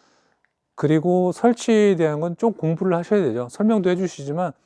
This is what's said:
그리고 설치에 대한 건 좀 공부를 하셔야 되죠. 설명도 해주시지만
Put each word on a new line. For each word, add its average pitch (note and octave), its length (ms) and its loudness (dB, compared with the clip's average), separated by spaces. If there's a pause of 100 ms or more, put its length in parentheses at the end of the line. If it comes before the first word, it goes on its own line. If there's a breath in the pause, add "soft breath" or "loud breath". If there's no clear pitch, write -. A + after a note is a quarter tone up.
(760)
그리고 F3 560 0
설치에 G#3+ 640 2
대한 D#3 240 0
건 E3+ 160 -4
좀 A3+ 200 -2
공부를 E3+ 420 -2
하셔야 F#3+ 260 0
되죠. B2 280 -2
설명도 G#3 400 0
해주시지만 F3 640 -4 (140)